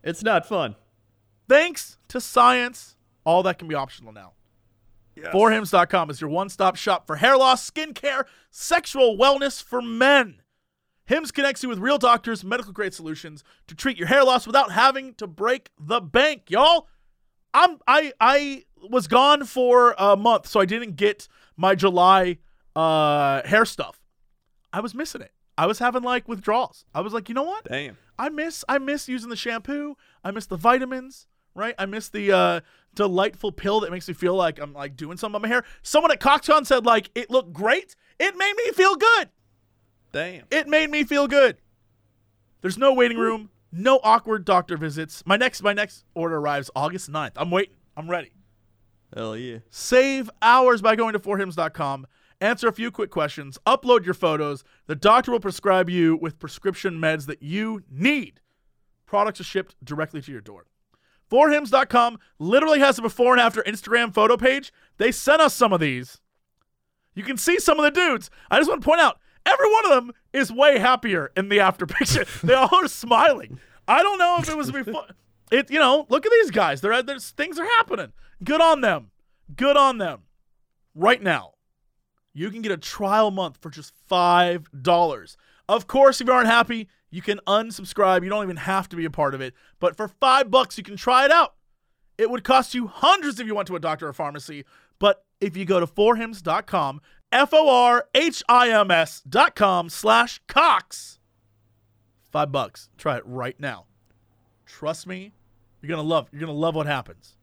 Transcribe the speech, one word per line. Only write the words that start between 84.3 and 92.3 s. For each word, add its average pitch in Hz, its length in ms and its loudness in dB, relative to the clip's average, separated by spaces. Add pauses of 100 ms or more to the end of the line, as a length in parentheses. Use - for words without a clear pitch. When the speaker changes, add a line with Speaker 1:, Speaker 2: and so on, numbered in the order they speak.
Speaker 2:
dollars. 156 540 0 (320)
Of 208 200 0
course, 269 340 4
if 233 60 -4
you 254 40 2
aren't 247 160 4
happy, 233 400 0 (240)
you 175 100 -12
can 202 240 -6
unsubscribe. 196 800 0
You 185 60 -8
don't 208 160 -4
even 180 100 -8
have 190 340 -4
to 175 60 -16
be 170 80 -8
a 160 60 -6
part 139 260 -4
of 131 60 -10
it. 127 120 -12 (240)
But 175 200 -2
for 214 100 -8
five 262 420 2
bucks, 262 280 2
you 208 80 -16
can 202 100 -16
try 254 300 2
it 277 60 4
out. 330 240 2 (640)
It 220 120 0
would 247 160 -6